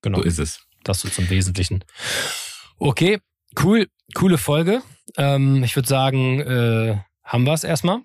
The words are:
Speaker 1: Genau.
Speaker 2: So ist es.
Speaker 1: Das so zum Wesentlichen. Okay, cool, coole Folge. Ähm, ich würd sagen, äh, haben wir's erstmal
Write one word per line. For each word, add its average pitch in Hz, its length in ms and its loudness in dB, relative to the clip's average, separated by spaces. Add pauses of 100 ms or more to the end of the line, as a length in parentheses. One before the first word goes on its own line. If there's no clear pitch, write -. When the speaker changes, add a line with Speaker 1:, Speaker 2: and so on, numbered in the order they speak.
Speaker 1:
Genau. 98 160 -2
Speaker 2:
So 98 80 0
ist 85 140 0
es. - 200 -6 (240)
Speaker 1:
Das 95 160 -2
so - 80 -8
zum 92 220 -2
Wesentlichen. 92 560 -2 (920)
Okay, 175 420 0 (440)
cool, 202 240 4 (260)
coole 180 240 2
Folge. 165 440 0 (340)
Ähm, 135 480 2
ich 120 140 -2
würd 131 100 -2
sagen, 131 540 0
äh, 117 560 0 (260)
haben 123 220 0
wir's 156 180 0
erstmal 180 420 0